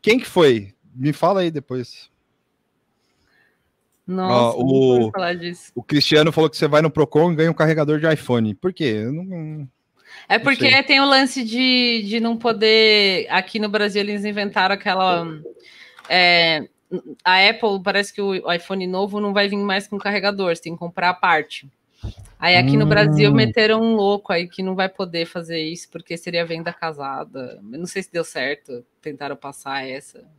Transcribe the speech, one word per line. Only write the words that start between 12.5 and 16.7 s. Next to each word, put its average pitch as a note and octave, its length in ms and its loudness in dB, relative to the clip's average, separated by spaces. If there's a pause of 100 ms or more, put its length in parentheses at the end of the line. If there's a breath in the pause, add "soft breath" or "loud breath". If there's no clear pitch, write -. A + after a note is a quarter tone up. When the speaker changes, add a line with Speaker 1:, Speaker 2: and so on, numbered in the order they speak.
Speaker 2:
Aqui F#3 300 -2
no G#3+ 100 -2
Brasil G#3 320 -2
eles G3+ 220 -4
inventaram G3+ 520 -2
aquela. F#3 500 0 (840 loud breath)
É, E3+ 600 2 (560)